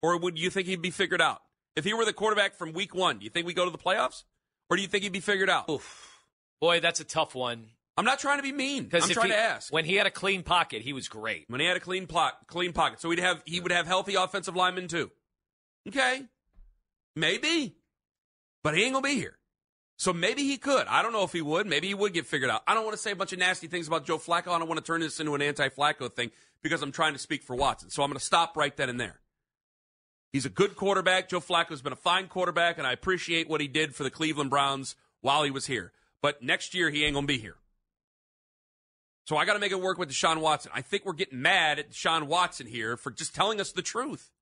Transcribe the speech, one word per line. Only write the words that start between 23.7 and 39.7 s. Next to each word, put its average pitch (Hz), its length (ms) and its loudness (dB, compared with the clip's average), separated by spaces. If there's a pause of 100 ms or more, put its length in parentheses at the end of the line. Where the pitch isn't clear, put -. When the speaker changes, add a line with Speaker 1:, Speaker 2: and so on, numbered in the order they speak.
Speaker 1:
about 156 180 -2
Joe 160 120 -2
Flacco. 170 340 -2
I 170 60 2
don't 165 100 -2
wanna 160 140 -4
turn 165 200 -2
this 156 180 -6
into 151 160 -2
an 139 80 0
anti-Flacco 143 680 0
thing 120 200 -4 (320)
because 160 180 0
I'm 139 100 -6
trying 156 220 0
to 135 60 -8
speak - 240 -6
for 127 120 -8
Watson. 127 360 0
So 147 100 -2
I'm 143 80 2
gonna 139 100 -6
stop 170 380 2
right 147 180 2
then 135 140 -2
and 123 100 -4
there. 107 220 -6 (1120)
He's 135 120 0
a 131 40 -4
good 196 260 2
quarterback. 185 540 2
Joe 180 100 -2
Flacco's 165 420 -2
been 135 120 -6
a - 20 -10
fine 185 320 0
quarterback, 170 500 0
and 151 80 -4
I 131 60 0
appreciate 165 560 0
what 151 140 0
he 147 80 -4
did 147 260 0
for - 80 -6
the 131 80 -2
Cleveland 151 380 -2
Browns 139 480 0 (240)
while 143 220 4
he 143 80 0
was 135 160 -6
here. 113 260 -4 (280)
But 143 220 0
next 160 300 -2
year, 175 160 2
he 147 160 0
ain't 151 80 2
gonna 143 120 2
be 139 120 2
here. 104 180 -10 (1700)
So 156 100 2
I 156 80 4
gotta 208 140 2
make 202 120 0